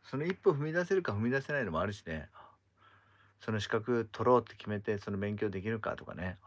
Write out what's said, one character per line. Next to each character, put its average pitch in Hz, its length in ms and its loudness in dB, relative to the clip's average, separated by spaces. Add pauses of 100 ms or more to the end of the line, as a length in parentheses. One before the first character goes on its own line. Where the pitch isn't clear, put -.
そ - 140 -8
の 151 80 -2
一 185 100 0
歩 - 160 6
踏 147 60 6
み 151 140 -2
出 175 140 2
せ 196 80 0
る 190 80 6
か 123 120 0
踏 - 40 -2
み 117 140 2
出 135 100 2
せ 147 120 -6
な 143 60 0
い 120 60 0
の 90 60 -2
も 80 80 0
あ 92 80 2
る 104 60 -4
し - 120 -14
ね。 78 240 -6 (1080)
そ - 120 -6
の 107 80 0
資 101 80 -4
格 113 440 0
取 113 160 -2
ろ 127 100 8
う 113 40 4
っ - 20 0
て - 120 -18
決 - 140 -10
め 104 100 -2
て、 104 200 -2
そ 104 100 -10
の 101 80 -2
勉 101 200 -2
強 107 120 0
で 95 140 -6
き 110 60 -4
る 113 100 -2
か 101 160 -4
と - 100 -12
か - 80 -10
ね。 92 340 -6